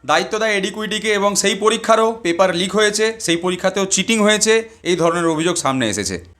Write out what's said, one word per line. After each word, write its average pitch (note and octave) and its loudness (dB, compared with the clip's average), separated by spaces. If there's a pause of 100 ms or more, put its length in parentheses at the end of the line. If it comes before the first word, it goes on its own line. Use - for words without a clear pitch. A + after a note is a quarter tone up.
দায়িত্ব F3 0
দেয় A3 0
এডিকুইটিকে G#3 -4
এবং G3+ 0
সেই G3+ 0
পরীক্ষারও A3 2
পেপার F3 2
লিক F#3+ -4
হয়েছে, G#3+ 2
সেই E3+ 0
পরীক্ষাতেও F3+ -2
চিটিং A3+ 0
হয়েছে, A3 2 (140)
এই F3 0
ধরনের E3+ 0
অভিযোগ E3 0
সামনে C3 0
এসেছে। F#2+ -4 (140)